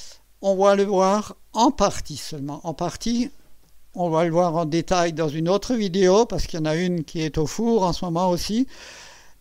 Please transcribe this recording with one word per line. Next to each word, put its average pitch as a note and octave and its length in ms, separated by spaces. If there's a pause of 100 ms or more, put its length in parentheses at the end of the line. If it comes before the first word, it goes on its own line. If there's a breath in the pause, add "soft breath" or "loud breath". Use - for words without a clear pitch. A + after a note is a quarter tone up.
(420 loud breath)
On G3 140
va G3 220
le G3+ 60
voir G3 520 (160)
en A#3 180
partie - 460
seulement. C#3+ 480
En E3 100
partie, A#3 560 (640)
on F3+ 160
va D#3+ 140
le E3+ 80
voir E3+ 240
en E3+ 80
détail E3+ 480
dans D#3 160
une D#3+ 220
autre G3+ 260
vidéo G3 500
parce F3+ 220
qu'il E3+ 120
y - 20
en D#3 40
a D#3 120
une F3 260
qui - 160
est D#3 180
au D#3 80
four A3 380
en F3 80
ce F#3 140
moment F3+ 240
aussi. G3+ 360 (760 loud breath)